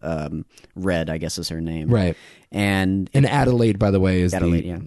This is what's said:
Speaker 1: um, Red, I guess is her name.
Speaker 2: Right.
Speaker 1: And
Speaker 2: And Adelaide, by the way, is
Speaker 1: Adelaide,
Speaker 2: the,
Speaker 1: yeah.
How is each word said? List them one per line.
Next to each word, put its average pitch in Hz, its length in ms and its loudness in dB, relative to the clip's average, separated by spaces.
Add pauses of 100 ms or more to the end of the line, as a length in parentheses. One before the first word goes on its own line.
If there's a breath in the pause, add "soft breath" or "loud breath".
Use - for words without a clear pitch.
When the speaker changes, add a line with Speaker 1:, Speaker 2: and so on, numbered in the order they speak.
Speaker 1:
um, 78 440 -6 (300 soft breath)
Red, 87 340 -2
I 80 80 -4
guess 80 200 -6
is 85 120 -6
her 82 120 -6
name. 80 280 -4
Speaker 2:
Right. 95 260 2 (360 loud breath)
Speaker 1:
And 98 640 0
Speaker 2:
And 135 120 4
Adelaide, 120 540 2
by 104 120 2
the 98 80 4
way, 92 220 2
is 90 120 2
Speaker 1:
Adelaide, 85 280 2
Speaker 2:
the, - 60 -6
Speaker 1:
yeah. 87 200 -8